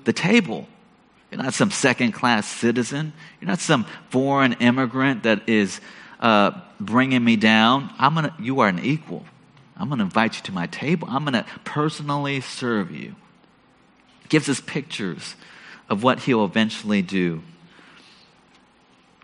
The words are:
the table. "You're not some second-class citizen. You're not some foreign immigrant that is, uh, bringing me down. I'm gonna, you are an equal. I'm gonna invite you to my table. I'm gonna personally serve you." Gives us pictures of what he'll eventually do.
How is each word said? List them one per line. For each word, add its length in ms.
the 100
table. 540
"You're 100
not 120
some 180
second-class 760
citizen. 680
You're 100
not 100
some 260
foreign 440
immigrant 680
that 240
is, 340
uh, 320
bringing 440
me 120
down. 600
I'm 160
gonna, 260
you 200
are 80
an 120
equal. 460
I'm 120
gonna 140
invite 320
you 80
to 80
my 160
table. 420
I'm 140
gonna 220
personally 800
serve 500
you." 240
Gives 220
us 100
pictures 760
of 140
what 160
he'll 260
eventually 560
do. 420